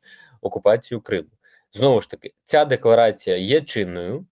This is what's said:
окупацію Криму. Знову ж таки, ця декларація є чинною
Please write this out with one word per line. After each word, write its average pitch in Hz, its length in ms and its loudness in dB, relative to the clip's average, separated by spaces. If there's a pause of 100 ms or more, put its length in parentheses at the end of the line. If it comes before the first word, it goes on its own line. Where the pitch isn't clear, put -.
(400)
окупацію 110 600 -2
Криму. 87 280 -8 (460)
Знову 120 260 2
ж - 100 -10
таки, - 220 -18 (120)
ця 151 200 2
декларація 117 720 2
є 107 240 0
чинною 95 720 -8